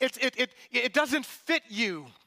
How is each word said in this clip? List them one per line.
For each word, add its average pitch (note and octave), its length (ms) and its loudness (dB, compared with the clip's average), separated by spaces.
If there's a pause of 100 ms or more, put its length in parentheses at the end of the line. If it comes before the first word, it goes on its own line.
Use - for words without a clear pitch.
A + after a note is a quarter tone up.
It, - 220 0
it, B3 160 0
it, B3 120 0 (200)
it A#3+ 240 0
doesn't C#4+ 320 2
fit - 420 -2
you." G3+ 380 -2 (200)